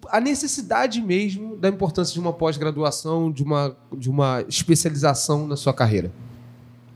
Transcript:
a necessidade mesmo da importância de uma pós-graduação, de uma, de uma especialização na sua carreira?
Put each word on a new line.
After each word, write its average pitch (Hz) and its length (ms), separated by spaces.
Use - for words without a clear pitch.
a 220 120
necessidade 247 800
mesmo 208 560
da 185 120
importância 180 460
de 170 60
uma 170 120
pós-graduação, 156 1000
de 139 120
uma, 143 340
de 127 120
uma 131 400
especialização 151 1000
na 143 80
sua 135 180
carreira? 104 380